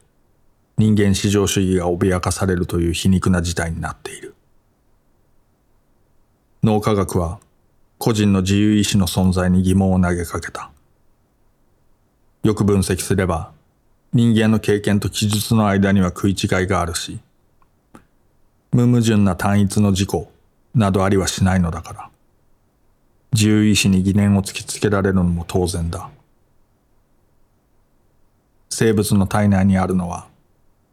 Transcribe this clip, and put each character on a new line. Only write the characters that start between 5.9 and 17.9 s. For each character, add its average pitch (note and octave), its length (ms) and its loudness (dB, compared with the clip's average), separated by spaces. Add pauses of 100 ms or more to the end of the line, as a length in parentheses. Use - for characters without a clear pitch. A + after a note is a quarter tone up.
脳 G#2+ 180 2
科 G#2+ 140 0
学 G2 240 -2
は F2 220 -6 (580)
個 B2 140 0
人 G#2 200 2
の F#2+ 100 2
自 F#2+ 120 0
由 G#2+ 220 2
意 G#2 80 2
志 - 120 -2
の F#2 120 0
存 F#2 240 0
在 F#2 180 0
に F#2 120 2
疑 F#2 120 2
問 F#2+ 180 2
を F#2 80 2
投 F2+ 140 0
げ F2 100 -4
か - 160 -8
け - 120 -12
た。 - 180 -14 (1700)
よ G#2+ 100 2
く G#2+ 100 0
分 G2 140 2
析 F#2 200 0
す - 180 -4
れ F#2+ 100 0
ば、 E2+ 260 -6 (600)
人 A#2 160 4
間 A2 200 4
の A2 120 2
経 G#2 200 0
験 G#2 200 0
と G2 100 -2
記 - 180 -2
述 G#2 260 -2
の G#2+ 140 2
間 G2 240 2
に G2 80 4
は F#2 80 2
食 F#2+ 200 -4
い G2+ 40 2
違 F2 140 -4 (180)
い - 20 -2
が F#2 140 -2
あ E2+ 60 -4
る E2+ 80 -8
し、 - 240 -10 (1500)